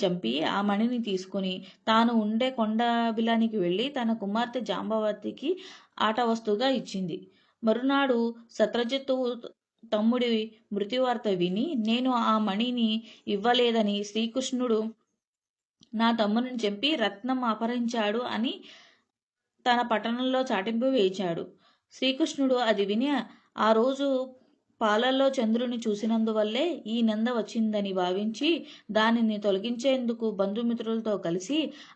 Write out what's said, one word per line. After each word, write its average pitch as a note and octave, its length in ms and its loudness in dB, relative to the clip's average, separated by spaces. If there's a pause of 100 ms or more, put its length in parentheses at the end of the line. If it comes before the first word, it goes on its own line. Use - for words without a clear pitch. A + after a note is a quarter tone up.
చంపి A3+ 360 -2
ఆ G3 180 0
మణిని G#3+ 380 0
తీసుకుని F#3+ 640 -4 (220)
తాను A3+ 260 4
ఉండే A3+ 360 2
కొండబిలానికి A3+ 1080 0
వెళ్ళి F#3 320 0
తన A#3 240 -2
కుమార్తె A3+ 480 -2
జాంబవతికి G#3+ 1000 -4 (400)
ఆట A3 220 0
వస్తువుగా A3+ 480 0
ఇచ్చింది. F#3+ 580 -4 (360)
మరునాడు A#3+ 720 2 (160)
సత్రజిత్తు A#3+ 880 0 (520)
తమ్ముడి A3+ 640 2 (180)
మృత్యువార్త A#3 540 0
విని, F#3+ 460 0 (140)
"నేను B3+ 240 2
ఆ A3 260 2
మణిని A3 680 0 (240)
ఇవ్వలేదని G#3 760 2
శ్రీకృష్ణుడు A3+ 880 -2 (1040)
నా A3+ 160 2
తమ్ముడిని A3+ 560 0
చంపి C4+ 280 0
రత్నం B3 480 -2
అపహరించాడు" A3+ 760 -2
అని A#3+ 440 -4 (1080)
తన A#3+ 100 4 (100)
పట్టణంలో A#3+ 500 0
చాటింపు A3+ 440 -2
వేయించాడు. F#3+ 640 0 (440)
శ్రీకృష్ణుడు C4 640 0
అది A3 300 2
విని A3 240 0 (480)
ఆ G#3+ 140 4
రోజు C4 640 2 (460)
పాలల్లో B3+ 480 2
చంద్రుని A#3+ 480 0
చూసినందువల్లే A3 1120 0
ఈ A3+ 140 0
నింద A3 260 2
వచ్చిందని G#3+ 640 -2
భావించి G#3 760 0 (240)
దానిని A3 460 2
తొలగించేందుకు A#3 920 0
బంధుమిత్రులతో A3 840 -2
కలిసి F#3+ 560 -2 (220)